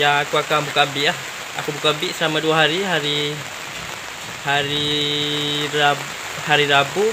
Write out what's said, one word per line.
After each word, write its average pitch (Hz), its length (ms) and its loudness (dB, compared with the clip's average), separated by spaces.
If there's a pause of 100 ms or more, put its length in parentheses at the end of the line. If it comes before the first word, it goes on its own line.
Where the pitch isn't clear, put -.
yang 143 240 4
aku 151 160 0
akan 147 240 0
buka 147 320 2
bit 147 160 2
lah. - 60 -8 (420)
Aku 147 160 -6
buka 151 240 2
bit 175 160 -4
selama 156 240 0
dua 156 240 4
hari, 180 240 0
hari, 147 480 -2 (1120)
hari 143 400 0 (880)
Rab-, 143 320 4 (400)
hari 147 160 6
Rabu 143 480 4